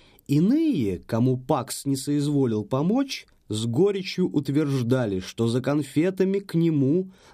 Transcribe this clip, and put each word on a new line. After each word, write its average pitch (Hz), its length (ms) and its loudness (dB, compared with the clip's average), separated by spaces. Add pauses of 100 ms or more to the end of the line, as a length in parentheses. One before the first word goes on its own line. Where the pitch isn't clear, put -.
(280)
Иные, 170 720 2
кому 123 360 0
Пакс 127 500 -4
не 139 120 -2
соизволил 143 680 0
помочь, 196 640 -2 (220)
с 107 160 -2
горечью 185 640 0
утверждали, 131 880 0
что 113 300 -2
за 123 120 0
конфетами 185 800 0
к 196 140 -12
нему 165 580 2 (220)